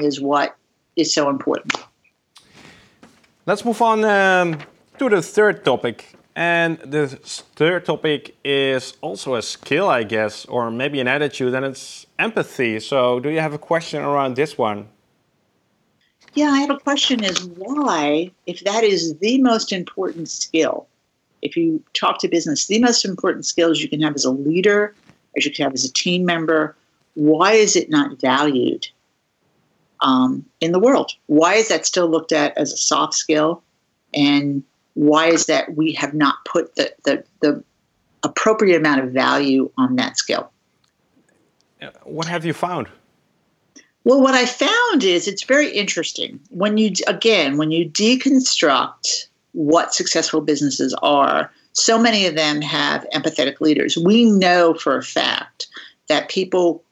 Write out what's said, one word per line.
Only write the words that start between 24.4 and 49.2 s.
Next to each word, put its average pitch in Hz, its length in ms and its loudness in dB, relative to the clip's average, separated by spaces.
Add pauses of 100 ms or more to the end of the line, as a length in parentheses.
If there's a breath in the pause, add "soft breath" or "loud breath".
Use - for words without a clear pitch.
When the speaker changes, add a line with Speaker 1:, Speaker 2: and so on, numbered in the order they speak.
Speaker 1:
as 151 80 -2
you 147 80 -2
can 147 120 -4
have 135 100 -2
as 127 100 -4
a - 80 -8
team 180 320 -2
member, 160 500 0 (400)
why 156 380 4
is 214 240 4
it 165 140 -2
not 139 300 0
valued, 131 640 0 (1160)
um, 131 440 2 (160)
in 165 120 0
the 180 60 4
world? 233 340 4 (140)
Why 160 300 4
is 220 120 2
that 160 160 0
still 175 240 0
looked 160 240 0
at 147 240 0
as 147 160 -2
a - 60 -10
soft 151 360 0
skill? 156 480 0 (520)
And 143 480 2 (320)
why 151 320 4
is 165 200 2
that 151 300 -2
we 156 160 0
have 143 220 -6
not 147 220 2 (100)
put - 300 -4
the, 143 160 -2 (120)
the, 143 200 0 (160)
the - 220 0 (600)
appropriate 220 540 2
amount 151 280 2
of 127 80 -6
value 131 640 2
on 127 200 0
that - 200 -4
skill? - 340 -4 (1300)
Speaker 2:
Uh, - 80 -16 (140)
what 156 220 -8
have 170 180 -4
you 165 80 -2
found? - 360 -4 (1160 soft breath)
Speaker 1:
Well, 262 160 6
what 262 140 4
I 247 120 2
found 415 580 0
is 175 240 0
it's - 160 -8
very 254 260 2
interesting. - 680 -6 (100)
When 208 260 -2
you 220 140 4
d-, 180 160 -4
again, 190 500 2
when 156 140 0
you 165 180 0
deconstruct 226 1400 0 (260)